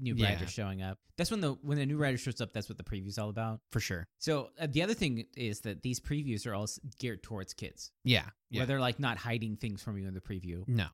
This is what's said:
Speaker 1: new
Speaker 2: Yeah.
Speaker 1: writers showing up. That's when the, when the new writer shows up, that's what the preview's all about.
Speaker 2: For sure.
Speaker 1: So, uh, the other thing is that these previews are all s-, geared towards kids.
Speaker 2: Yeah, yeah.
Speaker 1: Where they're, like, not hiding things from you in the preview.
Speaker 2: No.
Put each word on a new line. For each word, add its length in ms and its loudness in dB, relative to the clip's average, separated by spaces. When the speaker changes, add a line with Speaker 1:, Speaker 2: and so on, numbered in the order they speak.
Speaker 1:
new 140 0
Speaker 2:
Yeah. 160 6
Speaker 1:
writers 200 0
showing 300 -2
up. 180 -4
That's 120 2
when 100 0
the, 140 4
when 220 0
the 80 2
new 140 2
writer 180 4
shows 240 -2
up, 140 -4
that's 160 -4
what 80 -10
the 60 -10
preview's 340 -4
all 100 0
about. 320 -2
Speaker 2:
For 80 2
sure. 260 -2
Speaker 1:
So, 400 0
uh, 100 0
the 140 4
other 120 2
thing 320 0
is 260 -2
that 200 -4
these 180 0
previews 460 -2
are 80 -2
all 80 0
s-, 180 -4
geared 260 -4
towards 280 -8
kids. 380 -10
Speaker 2:
Yeah, 260 6
yeah. 120 0
Speaker 1:
Where 60 2
they're, 140 2
like, 180 2
not 200 0
hiding 380 -2
things 260 -6
from 160 -4
you 100 -4
in 60 -4
the 60 -6
preview. 460 -6
Speaker 2:
No. 280 4